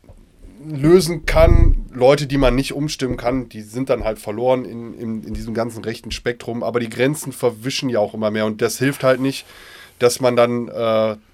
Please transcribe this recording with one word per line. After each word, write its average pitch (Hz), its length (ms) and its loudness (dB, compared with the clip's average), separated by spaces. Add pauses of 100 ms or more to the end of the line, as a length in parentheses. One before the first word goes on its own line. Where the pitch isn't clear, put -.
(720)
lösen 160 540 4
kann. - 720 6
Leute, 139 320 4
die 135 100 -4
man 127 200 4
nicht 135 180 -2
umstimmen 139 420 -4
kann, 120 320 -4
die 107 140 -14
sind 117 260 -8
dann 113 160 0
halt 110 140 -2
verloren 123 480 -2
in, 117 320 -12
in, 113 260 -8
in 110 80 -10
diesem 110 220 -8
ganzen 113 280 -6
rechten 110 280 -10
Spektrum, 120 520 -8
aber 113 160 -2
die 117 120 -4
Grenzen 131 420 -2
verwischen 123 560 -4
ja 113 120 0
auch 104 120 0
immer 110 180 -2
mehr 110 140 -2
und 107 160 -4
das 113 160 -2
hilft 139 260 -2
halt 131 160 2
nicht, 135 280 -6 (520)
dass 123 220 0
man 123 160 2
dann, 120 320 2
äh, 110 480 0 (180)